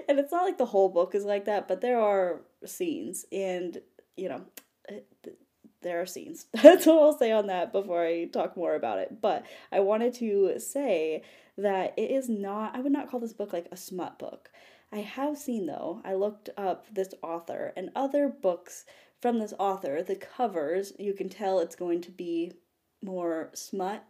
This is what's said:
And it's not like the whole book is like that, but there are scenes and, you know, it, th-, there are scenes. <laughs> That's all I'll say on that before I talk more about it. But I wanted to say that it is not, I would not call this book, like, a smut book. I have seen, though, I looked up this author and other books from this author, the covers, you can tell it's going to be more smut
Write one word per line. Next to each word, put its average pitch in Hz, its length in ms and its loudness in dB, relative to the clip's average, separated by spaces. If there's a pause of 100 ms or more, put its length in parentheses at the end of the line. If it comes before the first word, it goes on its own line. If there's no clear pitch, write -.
And 285 120 4
it's 285 120 0
not 349 140 2
like 381 120 -2
the 247 80 2
whole 196 240 4
book 180 240 2
is 202 120 -2
like 202 200 -2
that, 208 220 0
but 185 140 -2
there 240 180 2
are 190 420 2 (240)
scenes 151 680 -6
and, 180 460 -4 (380)
you 185 140 -6
know, 135 120 -8 (460)
it, 202 200 -14 (160)
th-, - 120 -16 (460)
there 175 180 -4
are 180 60 -2
scenes. - 440 -12
<laughs> - 40 -12
That's 294 340 10
all 320 160 10
I'll 294 140 6
say 233 140 4
on 214 160 2
that 180 240 -2
before 175 340 0
I 170 200 0
talk 180 300 -2
more 160 200 0
about 113 240 -2
it. - 220 -8
But 185 240 0 (260)
I 185 80 2
wanted 220 360 2
to 202 440 2
say 170 640 -2 (340)
that 196 400 0
it 220 140 0
is 262 180 0
not, 208 460 -4
I 254 40 -6
would 277 120 0
not 285 180 0
call 247 100 -6
this 226 140 -8
book, 202 180 -8
like, 170 200 -6
a 185 60 -14
smut 180 420 -10
book. - 320 -14 (420)
I 208 60 -6
have 277 380 -4
seen, 226 280 -4
though, 175 400 -8
I 190 80 -6
looked 208 440 -2
up 190 360 -2
this 190 200 -4 (100)
author - 520 -6
and 185 200 -8
other 277 320 2
books - 580 -2 (360)
from 240 180 2
this 214 200 -4
author, 185 420 -2
the 190 140 -4
covers, 190 840 -2
you 202 160 -4
can 190 160 -6
tell 190 300 0
it's 170 160 -2
going 175 260 -2
to - 100 -14
be 170 420 -4 (500)
more 175 500 -4
smut 190 560 -6